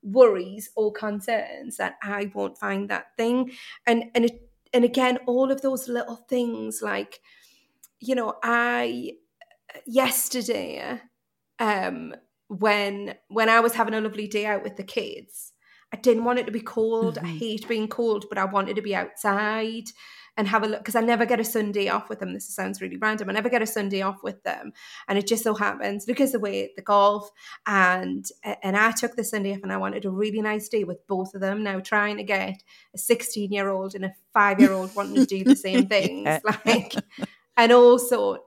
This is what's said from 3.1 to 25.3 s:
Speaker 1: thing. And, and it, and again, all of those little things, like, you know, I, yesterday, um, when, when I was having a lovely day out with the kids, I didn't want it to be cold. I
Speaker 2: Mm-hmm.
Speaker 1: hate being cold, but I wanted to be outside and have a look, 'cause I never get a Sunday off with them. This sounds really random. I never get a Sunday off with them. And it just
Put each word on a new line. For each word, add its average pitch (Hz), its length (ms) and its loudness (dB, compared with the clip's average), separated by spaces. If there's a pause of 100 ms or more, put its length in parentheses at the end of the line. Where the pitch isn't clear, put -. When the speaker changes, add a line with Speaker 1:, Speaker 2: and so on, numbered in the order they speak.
Speaker 1:
thing. 247 340 0 (340)
And, 233 200 2 (100)
and 233 100 4
it, 233 160 -2 (320)
and 240 100 6
again, 254 420 2
all 254 260 2
of 269 100 -2
those 262 260 -2
little 240 300 -6
things, 226 640 -4
like, 208 400 -6 (800)
you 247 140 -2
know, 226 280 -4
I, 240 720 -2 (720)
yesterday, 240 1120 -2 (600)
um, 185 540 -4 (340)
when, 202 680 -2 (140)
when 220 200 2
I 226 120 8
was 233 120 2
having 226 200 0
a 220 80 -2
lovely 214 260 -6
day 208 180 -2
out 208 180 -2
with 202 120 -10
the 196 80 -12
kids, - 720 -10 (400)
I 214 40 -12
didn't 233 280 4
want 247 140 2
it - 60 -4
to - 60 -8
be 233 100 -4
cold. 226 560 -2
I - 40 -8
Speaker 2:
Mm-hmm. 170 160 -8
Speaker 1:
hate 220 300 -6
being 214 200 -2
cold, 220 400 -2
but 202 100 -8
I 190 80 0
wanted 196 300 -2
to 208 60 -2
be 202 140 -4
outside 214 880 -2 (520)
and 208 120 0
have 208 140 2
a 220 40 -2
look, 214 160 -4
'cause 226 120 -4
I 226 60 4
never 233 240 2
get 233 140 0
a 226 60 -2
Sunday 208 420 -2
off 202 220 -2
with 214 100 -10
them. 185 140 -8
This 196 200 -12
sounds 190 280 -6
really 185 160 -10
random. 214 320 -2
I - 40 -4
never 214 140 -2
get 240 140 2
a 220 40 0
Sunday 196 360 -2
off 196 200 -4
with 190 220 -10
them. - 300 -8 (340)
And 196 100 0
it 196 100 -2
just 226 180 0